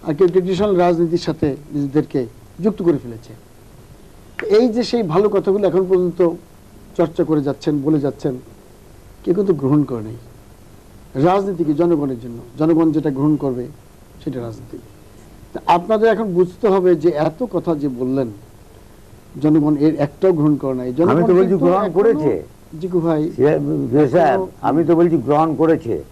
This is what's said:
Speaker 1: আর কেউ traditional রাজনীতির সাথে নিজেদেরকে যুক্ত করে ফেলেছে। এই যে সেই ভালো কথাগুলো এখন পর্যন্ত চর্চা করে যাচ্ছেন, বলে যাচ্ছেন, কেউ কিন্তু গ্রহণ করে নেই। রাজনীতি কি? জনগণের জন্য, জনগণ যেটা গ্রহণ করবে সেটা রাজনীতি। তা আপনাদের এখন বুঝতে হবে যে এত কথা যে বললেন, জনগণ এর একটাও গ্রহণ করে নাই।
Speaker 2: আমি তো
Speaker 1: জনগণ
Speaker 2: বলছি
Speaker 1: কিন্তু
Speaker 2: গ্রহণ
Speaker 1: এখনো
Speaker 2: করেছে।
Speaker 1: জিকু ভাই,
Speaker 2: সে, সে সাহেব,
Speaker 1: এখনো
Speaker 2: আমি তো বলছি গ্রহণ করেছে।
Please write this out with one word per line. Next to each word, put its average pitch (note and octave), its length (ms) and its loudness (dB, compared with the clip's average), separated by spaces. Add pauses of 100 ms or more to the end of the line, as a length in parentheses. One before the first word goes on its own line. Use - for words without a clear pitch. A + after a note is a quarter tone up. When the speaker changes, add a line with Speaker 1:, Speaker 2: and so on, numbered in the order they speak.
Speaker 1:
আর D#3+ 80 -4
কেউ F3+ 140 4
traditional F#3 480 0
রাজনীতির F3 420 2
সাথে D3+ 380 -4 (160)
নিজেদেরকে C#3+ 540 -2 (340)
যুক্ত G3 220 -2
করে E3 160 2
ফেলেছে। A2+ 480 -16 (1000)
এই A3+ 220 4
যে A#3 140 -2
সেই A#3 200 -2
ভালো F#3 260 0
কথাগুলো G3 400 0
এখন F3+ 200 0
পর্যন্ত F3+ 420 2 (640)
চর্চা E3 280 0
করে D3+ 180 0
যাচ্ছেন, C#3+ 400 -4
বলে D3+ 180 0
যাচ্ছেন, C#3 340 -4 (920)
কেউ F3+ 100 0
কিন্তু F#3+ 200 0
গ্রহণ C#3+ 300 2
করে B2 180 -8
নেই। A2 140 -12 (1000)
রাজনীতি F3+ 500 0
কি? D3+ 100 0
জনগণের D3+ 460 0
জন্য, A#2+ 180 -14 (200)
জনগণ D#3+ 340 2
যেটা D3+ 180 0
গ্রহণ C#3+ 260 0
করবে C3 300 -4 (580)
সেটা C3 160 -8
রাজনীতি। A2+ 380 -14 (720)
তা - 140 -12
আপনাদের G#3 420 2
এখন G#3 260 0
বুঝতে F3+ 340 0
হবে F#3 280 4
যে D#3 120 2
এত D#3 440 -2
কথা E3+ 220 -2
যে D3 140 -4
বললেন, B2+ 400 -4 (1120)
জনগণ D3+ 340 2
এর D3+ 220 2
একটাও D3 340 0
গ্রহণ D3+ 240 2
করে C3+ 180 -4
নাই। B2+ 120 -6
Speaker 2:
আমি B2 100 -6
তো E3 80 2
Speaker 1:
জনগণ E3+ 180 2
Speaker 2:
বলছি F3 160 4
Speaker 1:
কিন্তু F#3 200 2
Speaker 2:
গ্রহণ F3+ 260 2
Speaker 1:
এখনো F#3+ 60 -4
Speaker 2:
করেছে। E3 520 0 (380)
Speaker 1:
জিকু F3+ 200 -2
ভাই, D#3+ 360 0
Speaker 2:
সে, D3 220 2 (320)
সে C#3+ 180 2
সাহেব, D#3+ 240 2
Speaker 1:
এখনো F#2 140 -2 (140)
Speaker 2:
আমি C3+ 240 0
তো E3 120 2
বলছি E3+ 200 2
গ্রহণ D3 400 0
করেছে। C3 560 0